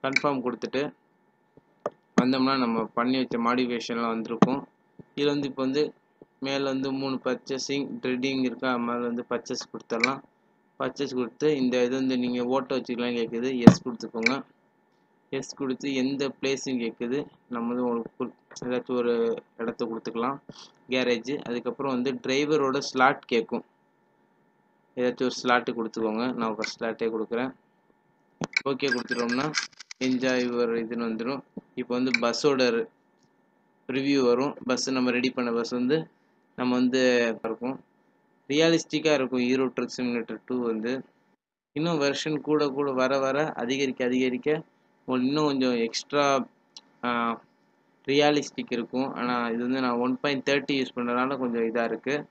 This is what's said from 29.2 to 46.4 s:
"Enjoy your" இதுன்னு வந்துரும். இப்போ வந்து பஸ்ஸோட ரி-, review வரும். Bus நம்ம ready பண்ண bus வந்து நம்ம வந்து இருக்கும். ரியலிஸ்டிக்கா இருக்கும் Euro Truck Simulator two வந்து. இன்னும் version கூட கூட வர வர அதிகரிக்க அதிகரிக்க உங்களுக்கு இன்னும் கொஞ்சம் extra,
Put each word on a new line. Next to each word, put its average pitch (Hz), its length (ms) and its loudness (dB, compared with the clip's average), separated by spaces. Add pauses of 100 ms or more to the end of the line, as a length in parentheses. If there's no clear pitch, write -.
"Enjoy 127 380 2
your" 120 260 0 (140)
இதுன்னு 117 260 -4
வந்துரும். 117 320 -4 (340)
இப்போ 123 240 -2
வந்து 131 200 2
பஸ்ஸோட 123 580 2
ரி-, - 120 -2 (1000)
review 135 380 2
வரும். 123 300 4 (100)
Bus 123 240 0
நம்ம 127 220 2
ready 123 180 2
பண்ண 123 220 -2
bus 117 180 0
வந்து 131 380 0 (480)
நம்ம 123 200 2
வந்து 127 280 4 (400)
இருக்கும். 113 400 -6 (640)
ரியலிஸ்டிக்கா 156 720 4
இருக்கும் 127 200 0
Euro 127 360 2
Truck 123 220 -4
Simulator 120 420 -4 (100)
two 127 100 -2 (120)
வந்து. 117 320 -2 (680)
இன்னும் 156 300 0
version 143 400 0
கூட 147 280 2
கூட 139 220 0
வர 131 280 2
வர 135 340 0
அதிகரிக்க 131 520 -2
அதிகரிக்க 127 580 2 (460)
உங்களுக்கு 127 240 2
இன்னும் 151 160 4
கொஞ்சம் 127 260 2 (120)
extra, 139 580 2 (580)